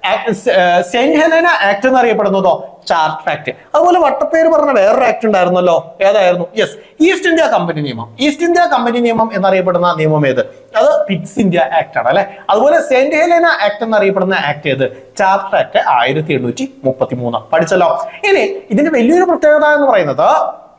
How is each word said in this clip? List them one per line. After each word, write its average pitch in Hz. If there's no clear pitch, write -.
ആക്ട്, 214
സെ-, 208
ഏ, 180
സെയിന്റ് 269
ഹെലേന 330
ആക്ട് 214
എന്നറിയപ്പെടുന്നതോ 202
ചാർട്ടർ 160
ആക്ട്. 147
അതുപോലെ 349
വട്ടപ്പേര് 320
പറഞ്ഞ 294
വേറൊരു 240
ആക്ട് 233
ഉണ്ടായിരുന്നല്ലോ, 180
ഏതായിരുന്നു? 190
യെസ്, -
ഈസ്റ്റ് 349
ഇന്ത്യ 330
കമ്പനി 170
നിയമം. 117
ഈസ്റ്റ് 294
ഇന്ത്യ 339
കമ്പനി 240
നിയമം 226
എന്നറിയപ്പെടുന്ന 185
നിയമം 156
ഏത്? 123
അത് 294
പിറ്റ്സ് -
ഇന്ത്യ 175
ആക്ട് 156
ആണ് 120
അല്ലെ? 196
അതുപോലെ 262
സെയിന്റ് 269
ഹെലേന 339
ആക്ട് 208
എന്നറിയപ്പെടുന്ന 196
ആക്ട് 147
ഏത്? 131
ചാർട്ടർ 196
ആക്ട് -
ആയിരത്തി 139
എണ്ണൂറ്റി 127
മുപ്പത്തി 131
മൂന്ന്. 120
പഠിച്ചല്ലോ. 170
ഇനി 262
ഇതിന്റെ 285
വലിയൊരു 311
പ്രത്യേകത 302
എന്ന് 294
പറയുന്നത് 196